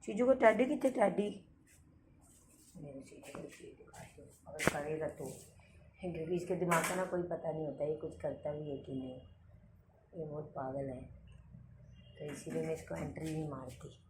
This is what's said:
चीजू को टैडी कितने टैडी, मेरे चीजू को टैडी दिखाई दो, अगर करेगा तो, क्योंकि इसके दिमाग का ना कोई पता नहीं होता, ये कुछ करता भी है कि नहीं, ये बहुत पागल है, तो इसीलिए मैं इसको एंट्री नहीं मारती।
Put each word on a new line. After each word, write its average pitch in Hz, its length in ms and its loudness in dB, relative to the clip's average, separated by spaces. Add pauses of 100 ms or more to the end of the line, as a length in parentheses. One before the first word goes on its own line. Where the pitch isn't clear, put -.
चीजू 220 220 2
को 262 80 10
टैडी 233 320 10
कितने 285 260 4
टैडी, 202 380 4 (1500)
मेरे 143 240 -10
चीजू - 320 -16
को - 60 -8
टैडी - 380 -12
दिखाई - 300 -16 (100)
दो, - 60 -18 (240)
अगर 151 220 2
करेगा 156 400 0
तो, - 160 -6 (760)
क्योंकि 165 340 -2
इसके 175 200 2
दिमाग 170 280 6
का 180 120 2
ना 185 100 2
कोई 180 180 0
पता 160 280 -2
नहीं 156 140 0
होता, 147 200 -2
ये 151 100 2
कुछ - 260 -6
करता 147 320 -2
भी 151 160 -4
है 139 80 -4
कि 139 160 -8
नहीं, 131 260 -4 (1000)
ये 160 80 -4
बहुत 151 300 -6
पागल 135 340 -2
है, 123 120 -6 (1160)
तो 151 60 -8
इसीलिए 160 360 -4
मैं 160 120 0
इसको 160 220 -6
एंट्री 156 360 -4
नहीं 156 180 -2
मारती। 131 400 -8 (200)